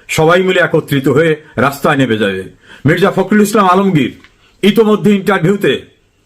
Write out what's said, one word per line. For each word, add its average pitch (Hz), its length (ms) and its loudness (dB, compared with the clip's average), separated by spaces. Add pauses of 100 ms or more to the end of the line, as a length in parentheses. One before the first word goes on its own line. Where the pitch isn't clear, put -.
সবাই 170 360 2
মিলে 185 160 0
একত্রিত 151 480 -2
হয়ে 156 280 2 (200)
রাস্তায় 143 420 -2
নেমে 117 200 0
যাবে। 98 260 -4 (420)
মির্জা 175 260 2
ফখরুল 190 300 0
ইসলাম 202 260 2
আলমগীর 180 520 0 (420)
ইতোমধ্যে 208 540 2
ইন্টারভিউতে 185 720 -2 (400)